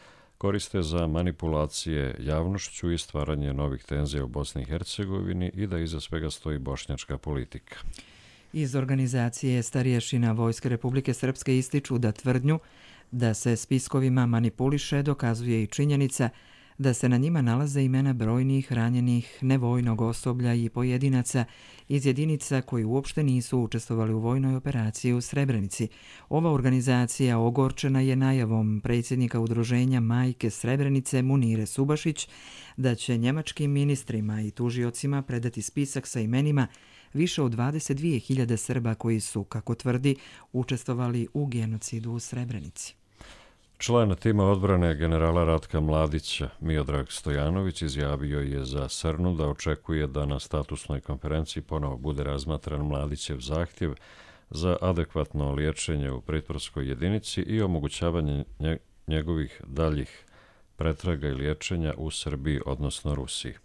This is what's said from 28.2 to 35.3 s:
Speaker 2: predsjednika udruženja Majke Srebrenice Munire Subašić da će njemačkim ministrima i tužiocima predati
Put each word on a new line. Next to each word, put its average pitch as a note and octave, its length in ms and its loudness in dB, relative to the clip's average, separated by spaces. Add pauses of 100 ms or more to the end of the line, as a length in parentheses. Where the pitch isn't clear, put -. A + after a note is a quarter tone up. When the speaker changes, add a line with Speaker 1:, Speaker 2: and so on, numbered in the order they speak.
Speaker 2:
predsjednika A#2+ 600 2
udruženja A#2+ 600 2
Majke A#2+ 500 2
Srebrenice C3+ 720 0
Munire A#2 440 2
Subašić D3+ 600 0 (480)
da B2+ 180 2
će A#2+ 220 -2
njemačkim C#3+ 540 0
ministrima C3 720 0
i G#2+ 100 -4
tužiocima A#2+ 720 -2
predati A#2+ 400 -4